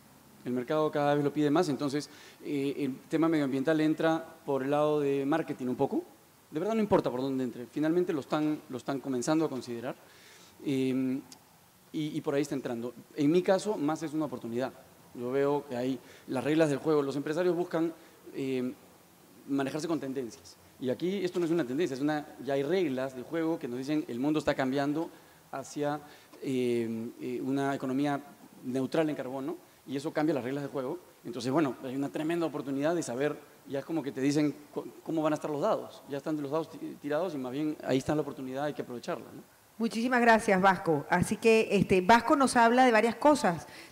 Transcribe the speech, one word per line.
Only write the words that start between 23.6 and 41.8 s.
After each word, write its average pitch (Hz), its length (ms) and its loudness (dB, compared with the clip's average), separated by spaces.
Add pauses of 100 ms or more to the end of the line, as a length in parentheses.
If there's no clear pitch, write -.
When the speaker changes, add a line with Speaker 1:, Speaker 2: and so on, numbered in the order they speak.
Speaker 1:
nos 120 120 -6
dicen 151 300 -2
el 120 100 -6
mundo 151 200 0
está 147 140 2
cambiando 143 560 -2 (420)
hacia, 143 500 -4 (420)
eh, 120 680 0 (120)
eh, 123 200 -6
una 139 320 0
economía 139 480 -2 (420)
neutral 131 460 0
en 147 60 -4
carbono 135 400 -8 (320)
y 127 80 -6
eso 139 160 -6
cambia 156 240 2
las 123 80 -2
reglas 139 200 -4
de 139 60 -6
juego. 147 300 -6 (240)
Entonces, 117 260 -6
bueno, 135 340 2
hay 131 120 -6
una 139 140 -2
tremenda 165 360 -2
oportunidad 139 480 -2
de 165 100 0
saber, 143 360 -4 (280)
ya 135 120 -4
es 135 60 -8
como 160 180 -4
que 135 80 -6
te 131 80 -6
dicen 143 340 2 (200)
cu-, 147 120 -6 (160)
cómo 160 200 -2
van 156 100 2
a 151 40 0
estar 156 140 -4
los 147 120 -4
dados, 139 480 -2
ya 139 80 -4
están 151 240 -4
los 139 100 -6
dados 156 200 -2
ti-, 147 300 -12
tirados 151 340 -2
y - 20 -6
más 127 160 -6
bien 151 320 -4
ahí 135 140 2
está 151 160 -2
la 151 60 2
oportunidad, 135 440 -6
hay 147 80 -4
que - 80 -8
aprovecharla, 120 520 -8
¿no? - 220 -20 (220)
Speaker 2:
Muchísimas 233 440 0
gracias, 220 400 6
Vasco. 175 480 4
Así 180 260 2
que, 220 340 6
este, 196 300 4